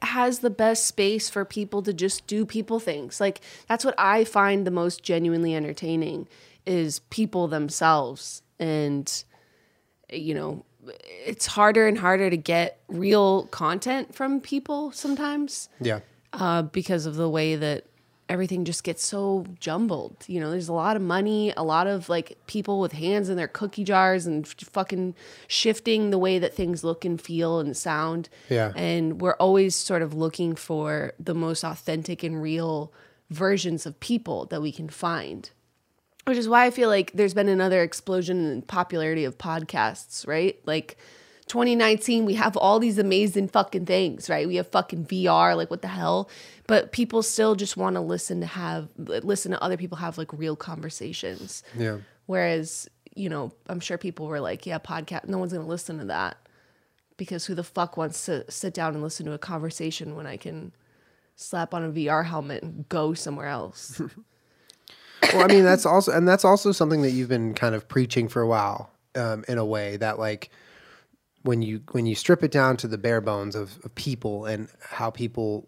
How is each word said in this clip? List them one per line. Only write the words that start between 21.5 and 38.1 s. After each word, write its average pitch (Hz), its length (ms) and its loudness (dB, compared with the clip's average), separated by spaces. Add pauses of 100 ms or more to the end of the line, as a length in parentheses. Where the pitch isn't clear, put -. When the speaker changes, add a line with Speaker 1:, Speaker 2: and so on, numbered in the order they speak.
Speaker 1:
a - 60 -2
lot 165 240 2
of, 196 220 -2
like, 170 280 -2 (100)
people 202 340 -2
with 175 120 0
hands 185 360 0
in 190 80 -2
their 170 120 -2
cookie 202 360 -6
jars 185 420 4
and 151 200 -2
f-, - 220 -18
fucking 185 460 -2 (320)
shifting 214 640 2
the 196 80 4
way 185 200 4
that 175 160 0
things 175 280 -2
look 165 220 -2
and 170 160 -2
feel 165 400 0
and 139 160 -4
sound. 160 540 -4 (180)
Speaker 2:
Yeah. 110 260 2
Speaker 1:
And 170 460 -2
we're 180 140 2
always 190 420 4
sort 175 260 0
of 156 120 -4
looking 160 420 -2
for 151 640 -4
the 160 140 -4
most 165 300 -2
authentic 165 580 -6
and 160 200 -4
real 156 500 -4 (380)
versions 175 560 0
of 151 140 -12
people 170 460 -2
that 156 140 -6
we 151 120 -4
can 160 160 -10
find. 147 640 -6 (760)
Which 254 120 2
is 220 100 0
why 240 160 8
I 247 60 4
feel 240 180 2
like 196 240 2
there's 190 220 2
been 202 160 4
another 185 320 4
explosion 180 680 -2